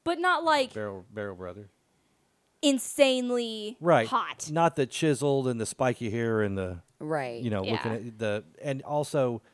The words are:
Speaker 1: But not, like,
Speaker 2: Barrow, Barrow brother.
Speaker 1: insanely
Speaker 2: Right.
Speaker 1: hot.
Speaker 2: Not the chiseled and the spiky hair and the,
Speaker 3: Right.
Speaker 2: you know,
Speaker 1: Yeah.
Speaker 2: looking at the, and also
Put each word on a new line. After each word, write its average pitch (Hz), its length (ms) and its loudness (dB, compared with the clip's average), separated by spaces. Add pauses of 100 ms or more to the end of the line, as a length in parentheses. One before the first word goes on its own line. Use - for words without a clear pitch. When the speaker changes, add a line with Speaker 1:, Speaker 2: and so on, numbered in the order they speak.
Speaker 1:
But 339 160 -2
not, 339 240 2
like, 294 320 2
Speaker 2:
Barrow, 98 360 -6
Barrow 101 220 -6
brother. 92 360 -12 (920)
Speaker 1:
insanely 247 1160 2
Speaker 2:
Right. 147 280 6
Speaker 1:
hot. 156 440 -4
Speaker 2:
Not 165 240 4
the 139 100 0
chiseled 139 600 2
and 117 120 0
the 107 60 -2
spiky 120 460 0
hair 113 320 2
and 98 120 0
the, 92 280 -4 (160)
Speaker 3:
Right. 139 420 -4
Speaker 2:
you 123 80 -2
know, 98 140 0
Speaker 1:
Yeah. - 80 -2
Speaker 2:
looking 131 200 -2 (180)
at 113 100 -14
the, 107 240 -2 (180)
and 139 220 -4
also 139 580 0 (120)